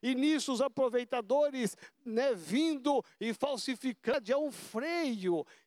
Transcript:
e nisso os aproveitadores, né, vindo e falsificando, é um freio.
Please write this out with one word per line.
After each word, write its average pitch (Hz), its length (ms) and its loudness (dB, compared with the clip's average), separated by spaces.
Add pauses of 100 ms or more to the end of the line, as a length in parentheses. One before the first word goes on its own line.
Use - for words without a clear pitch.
e 247 120 0
nisso 277 380 2
os 220 80 0
aproveitadores, 254 1120 0 (300)
né, 240 300 2
vindo 262 680 0 (160)
e 226 140 -2
falsificando, 254 960 -2
é 269 60 4
um 294 160 -2
freio. 226 960 -2 (200)